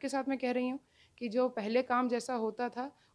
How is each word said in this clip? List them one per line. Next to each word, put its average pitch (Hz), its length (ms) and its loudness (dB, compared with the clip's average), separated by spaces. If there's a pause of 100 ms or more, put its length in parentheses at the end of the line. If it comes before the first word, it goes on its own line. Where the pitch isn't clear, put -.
के 277 80 -2
साथ 269 200 -2
मैं 269 100 0
कह 247 120 0
रही 247 180 0
हूँ 262 120 -4 (380)
कि 240 100 -4
जो 254 200 4
पहले 226 340 2
काम 254 260 2
जैसा 240 260 -2
होता 226 340 -2
था 247 280 -8 (180)